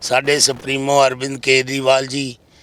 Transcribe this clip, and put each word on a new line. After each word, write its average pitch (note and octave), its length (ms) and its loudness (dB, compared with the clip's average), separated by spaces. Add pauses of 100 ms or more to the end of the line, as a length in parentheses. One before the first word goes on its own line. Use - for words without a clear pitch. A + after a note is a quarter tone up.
ਸਾਡੇ C#3 380 0
ਸੁਪਰੀਮੋ C3+ 680 2
ਅਰਵਿੰਦ C3 340 -4
ਕੇਜਰੀਵਾਲ C3 680 2
ਜੀ C3 280 -8 (280)